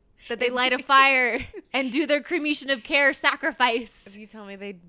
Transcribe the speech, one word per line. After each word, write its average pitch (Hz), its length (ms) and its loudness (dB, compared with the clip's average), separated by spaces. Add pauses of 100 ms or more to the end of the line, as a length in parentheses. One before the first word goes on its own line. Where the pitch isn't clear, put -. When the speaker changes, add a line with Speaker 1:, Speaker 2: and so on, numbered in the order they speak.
(280)
Speaker 1:
that 233 120 -6
they 247 60 0
Speaker 2:
If 247 60 -2
Speaker 1:
light 254 200 2
a 262 60 2
Speaker 2:
you 262 40 -12
<laughs> - 20 -20
Speaker 1:
fire 262 600 4 (260)
and 254 200 -2
do 294 140 0
their 294 160 2
cremation 294 480 -2
of 254 120 -2
care 285 300 2
sacrifice. 254 960 -2
Speaker 2:
If 202 100 -16
you 214 100 -18
tell 214 180 -18
me 196 120 -14
they 202 180 -12 (140)